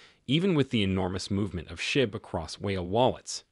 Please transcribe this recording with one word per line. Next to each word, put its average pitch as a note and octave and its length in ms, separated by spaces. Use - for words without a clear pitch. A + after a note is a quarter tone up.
even E3 300
with C3+ 160
the A2+ 100
enormous F#2+ 480
movement F#2+ 400
of E2+ 100
shib A#2+ 360
across - 440
whale F#2+ 260
wallets. G#2 680